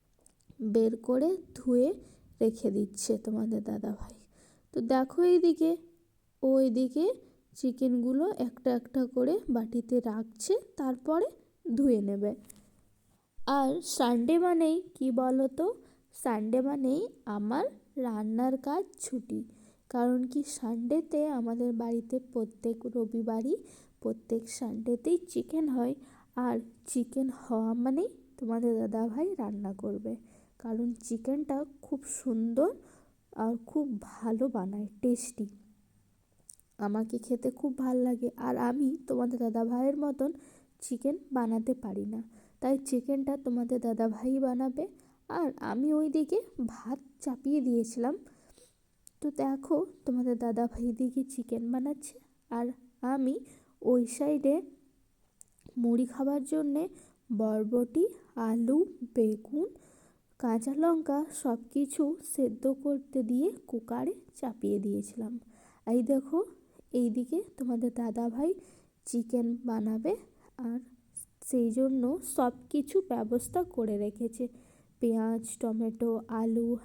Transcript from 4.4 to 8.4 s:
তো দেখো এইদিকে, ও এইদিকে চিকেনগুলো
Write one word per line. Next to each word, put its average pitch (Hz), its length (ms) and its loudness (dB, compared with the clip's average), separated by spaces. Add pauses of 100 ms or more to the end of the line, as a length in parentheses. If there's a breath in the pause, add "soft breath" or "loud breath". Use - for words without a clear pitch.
তো - 40 -4 (140)
দেখো 262 280 2 (120)
এইদিকে, 330 380 6 (720)
ও 269 60 4 (160)
এইদিকে 254 420 2 (540 soft breath)
চিকেনগুলো 254 640 2 (220)